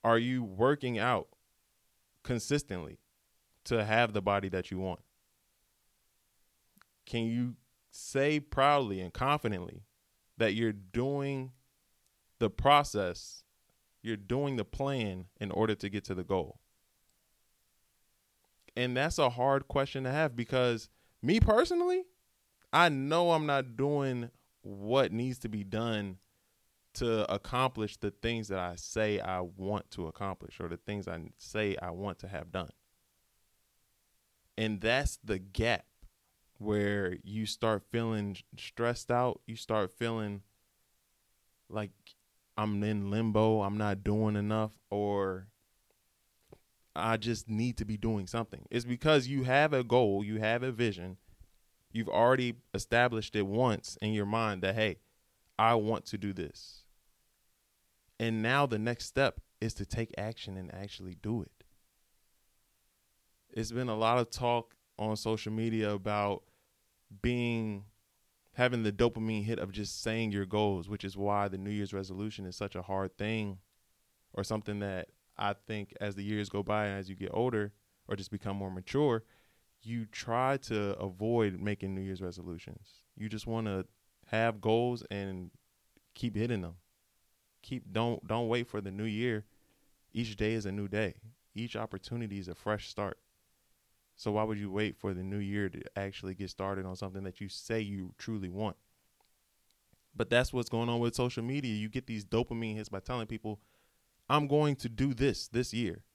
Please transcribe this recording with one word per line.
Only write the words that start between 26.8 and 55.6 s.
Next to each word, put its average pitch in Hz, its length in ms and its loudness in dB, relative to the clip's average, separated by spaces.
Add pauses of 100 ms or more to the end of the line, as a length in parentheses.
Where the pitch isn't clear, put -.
to 113 380 2
accomplish 117 640 0
the 104 140 -4
things 113 380 -4
that 98 100 -2
I 90 180 -4
say 107 440 0
I 92 200 -2
want 95 520 -4
to 85 160 -6
accomplish 98 520 -8
or 87 80 -4
the 87 80 -6
things 101 320 -6
I 82 300 -8
say 107 420 -2
I 87 100 -6
want 92 300 -6
to 90 80 -12
have 85 240 -10
done. 90 200 -6 (1900)
And 107 220 0
that's 123 440 0
the 107 140 -2
gap 107 480 -2 (720)
where 101 640 0
you 107 240 -6
start 107 440 0
feeling 110 460 -2 (200)
stressed - 540 -4
out. 123 360 2
You 113 100 -10
start 107 340 0
feeling 110 520 -4 (1300)
like, 104 240 -6 (640)
"I'm 104 260 0
in 104 280 0
limbo, 110 520 4
I'm 101 140 0
not 101 260 0
doing 107 340 2
enough, 107 420 0 (120)
or 101 580 0 (1500)
I 113 240 0
just 110 300 -4
need 113 280 0
to 110 80 -4
be 107 140 -4
doing 104 280 0
something." 117 440 -6
It's 120 160 -2
because 127 420 4
you 135 160 0
have 143 300 4
a 127 100 2
goal, 107 400 4
you 107 140 -2
have 110 240 2
a 131 100 -2
vision. 95 460 -2 (760)
You've 110 160 -2
already 120 480 6 (160)
established 117 640 2
it 104 60 4
once 107 580 2
in 107 140 0
your 104 120 2
mind 107 360 2
that, 95 120 2
"Hey, 110 260 0 (580)
I 113 160 6